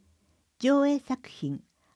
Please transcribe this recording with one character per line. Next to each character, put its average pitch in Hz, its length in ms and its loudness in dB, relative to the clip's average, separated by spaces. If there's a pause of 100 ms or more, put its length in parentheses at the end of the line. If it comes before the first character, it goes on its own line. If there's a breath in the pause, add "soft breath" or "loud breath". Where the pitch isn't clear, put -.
(600)
上 277 260 4
映 285 140 0
作 - 280 -8
品、 - 360 -8 (320)